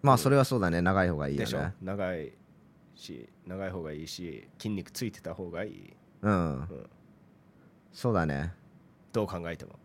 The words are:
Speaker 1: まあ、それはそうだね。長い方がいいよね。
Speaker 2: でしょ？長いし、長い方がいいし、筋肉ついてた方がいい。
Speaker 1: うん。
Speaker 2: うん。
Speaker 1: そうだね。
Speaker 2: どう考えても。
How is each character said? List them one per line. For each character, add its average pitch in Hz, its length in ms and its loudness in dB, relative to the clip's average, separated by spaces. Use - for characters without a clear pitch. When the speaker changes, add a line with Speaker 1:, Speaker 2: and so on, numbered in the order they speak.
Speaker 1:
ま 139 120 10
あ、 120 40 8
そ - 100 4
れ 139 80 8
は 135 80 8
そ 131 140 0
う - 20 2
だ 90 100 2
ね。 85 120 2
長 95 220 4
い 90 40 4
方 82 80 0
が 71 120 -2
い 69 40 -2
い - 20 -2
よ 69 60 -2
ね。 55 40 -2
Speaker 2:
で 58 60 -6
し 64 40 -4
ょ？ 73 160 -2
長 92 360 -4
い 71 160 -10
し、 62 320 -16
長 95 200 -6
い 92 40 -4
方 92 120 -8
が 78 100 -8
い 76 100 -10
い 82 60 -12
し、 82 400 -12
筋 110 120 -6
肉 95 200 -6
つ - 160 -6
い 104 60 -6
て - 80 -20
た 85 140 -10
方 87 160 -10
が 85 140 -6
い 107 40 -8
い。 50 240 -18
Speaker 1:
う 104 80 2
ん。 - 20 4
Speaker 2:
う 80 300 0
ん。 82 40 -8
Speaker 1:
そ - 180 0
う 110 40 2
だ 82 120 4
ね。 73 260 -2
Speaker 2:
ど 110 100 0
う 98 40 -2
考 90 140 -8
え 80 60 -8
て - 80 -14
も。 - 200 -20